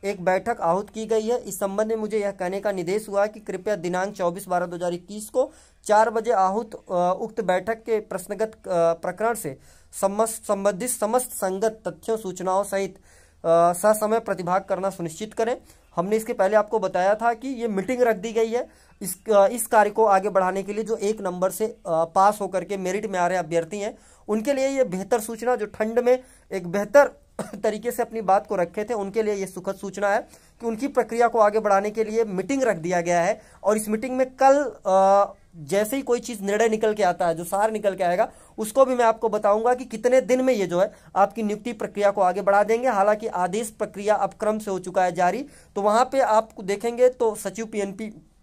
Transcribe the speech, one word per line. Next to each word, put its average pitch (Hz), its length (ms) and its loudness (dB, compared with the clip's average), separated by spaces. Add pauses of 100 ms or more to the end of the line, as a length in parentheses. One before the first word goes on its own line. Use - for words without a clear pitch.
एक 196 200 -4
बैठक 190 380 0
आहूत 190 280 0
की 220 160 -10
गई 220 220 0
है। 240 100 0
इस - 220 -10
संबंध 202 280 -2
में 226 80 -2
मुझे 214 240 -4
यह 202 120 -2
कहने 190 280 -6
का 202 120 -2
निर्देश 196 380 -4
हुआ 202 160 2
कि 214 140 -10
कृपया 196 360 -4
दिनांक 180 380 -4
चौबीस 185 340 -4
बारह 180 180 0
दो 180 100 -10
हज़ार 175 180 -4
इक्कीस 208 360 -12
को 277 220 0 (320)
चार 214 260 4
बजे 226 220 -2
आहूत, 196 440 0
अ, 180 440 0
उक्त 220 220 -6
बैठक 185 340 0
के 220 240 -2
प्रश्नगत, 208 560 -6
अ, 170 380 0
प्रकरण 180 400 -2
से 147 240 -8 (440)
समस्त, 208 440 0
संबंधित 202 440 -2
समस्त 240 420 -2
संगत 202 560 -2
तथ्यों 180 300 -4
सूचनाओं 185 460 -2
सहित, 196 320 -4 (500)
अ, 170 280 6
ससमय 214 460 2
प्रतिभाग 190 440 -2
करना 190 260 -2
सुनिश्चित 185 440 -8
करें। 233 280 -2 (340)
हमने 190 200 0
इसके 220 180 -2
पहले 202 220 2
आपको 214 240 2
बताया 190 360 2
था 233 180 0
कि 226 140 -8
ये 233 200 -6
मीटिंग 214 340 -2
रख 226 140 4
दी 208 180 -8
गई 226 160 2
है 240 200 -4 (320)
इस, - 280 -10
अ, 202 180 8
इस 233 200 -4
कार्य 208 220 4
को 220 160 2
आगे 196 240 4
बढ़ाने 190 340 0
के 202 100 -8
लिए। 214 100 -4
जो 214 120 -2
एक 208 260 -4
नंबर 180 300 -2
से, 220 140 -4
अ, 226 100 -8 (120)
पास 190 540 2
होकर 185 220 -4
के 196 140 -6
मेरिट 190 280 -4
में 196 140 -4
आ 175 80 2
रहे 185 100 0
अभ्यर्थी 165 420 -2
हैं 208 180 -8 (300)
उनके 220 260 0
लिए 262 140 0
ये 269 160 2
बेहतर 190 360 -2
सूचना, 233 360 -2
जो 214 100 -4
ठंड 220 340 -2
में 247 240 2 (280)
एक 180 160 -6
बेहतर 202 440 4 (220)
<coughs> - 300 -10
तरीके 214 280 -2
से 240 100 -6
अपनी 226 200 -4
बात 196 260 2
को 208 80 -4
रखे 180 280 -2
थे 233 100 -6
उनके 202 300 -4
लिए 208 100 0
ये 190 140 -4
सुखद 190 280 -8
सूचना 196 340 -4
है 214 180 0 (320)
कि 233 60 -10
उनकी 226 220 -4
प्रक्रिया 233 400 2
को 233 120 2
आगे 208 200 6
बढ़ाने 202 320 2
के 220 120 -2
लिए 220 200 0
मीटिंग 208 400 -2
रख 208 140 0
दिया 175 240 -2
गया 175 200 2
है। 196 200 0 (220)
और 208 140 2
इस 214 120 -6
मीटिंग 247 280 -2
में 262 260 -2
कल, 269 280 4 (140)
अ, 196 480 4 (220)
जैसे 196 400 -2
ही 277 60 -2
कोई 240 180 0
चीज़ 220 220 -10
निर्णय 208 280 2
निकल 220 240 0
के 214 100 0
आता 175 240 2
है, 165 80 0
जो 170 80 -8
सार 202 280 0
निकल 208 240 -2
के 190 80 -4
आएगा, 180 280 0 (260)
उसको 220 280 4
भी 254 100 -2
मैं 240 100 2
आपको 226 240 0
बताऊंगा 214 440 2
कि 254 120 -4
कितने 247 360 2
दिन 254 200 0
में 254 120 2
ये 202 140 0
जो 175 140 0
है 208 100 0 (240)
आपकी 202 280 2
नियुक्ति 214 300 -6
प्रक्रिया 202 380 0
को 202 100 0
आगे 180 200 2
बढ़ा 202 220 4
देंगे। 226 240 2
हालांकि 214 400 2
आदेश 185 420 -2
प्रक्रिया 208 460 -2
अब 196 240 -2
क्रम 214 200 -2
से 208 120 -8
हो 185 80 -4
चुका 185 240 -2
है 180 80 0
जारी, 180 340 0 (300)
तो 202 60 -4
वहाँ 220 300 2
पे 269 80 0
आप 220 300 2 (140)
देखेंगे 233 460 2
तो 226 260 0
सचिव 208 300 -8
पीएनपी 208 640 -8 (140)